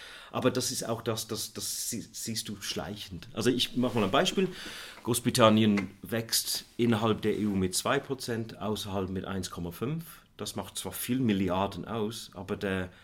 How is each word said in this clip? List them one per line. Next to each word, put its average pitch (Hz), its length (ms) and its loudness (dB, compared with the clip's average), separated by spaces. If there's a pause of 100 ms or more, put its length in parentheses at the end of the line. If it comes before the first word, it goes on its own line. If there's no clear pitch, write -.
(340)
Aber 123 160 2
das 123 220 0
ist 113 160 -4
auch 113 140 -2
das, 110 260 -2
das, - 240 -6
das - 380 -6
sie-, 113 200 -6
siehst - 380 -6
du 107 140 -8
schleichend. 85 720 -8
Also 113 160 2
ich - 260 2
mach 123 180 2
mal 113 120 4
ein 101 60 2
Beispiel. 185 360 4 (560)
Großbritannien 110 840 6 (120)
wächst - 600 -2 (140)
innerhalb 113 440 4
der 107 160 2
E 104 80 2
U 104 100 2
mit 92 200 2
zwei 127 240 2
Prozent, 120 640 -4
außerhalb 101 480 -2
mit 95 160 -4
eins 92 240 -4
Komma 85 220 -6
fünf. 156 340 -6 (320)
Das 104 180 -8
macht - 220 -8
zwar 92 160 -6
viel 123 260 -2
Milliarden 95 640 2
aus, 110 500 -6
aber 98 220 -6
der 95 340 -2 (140)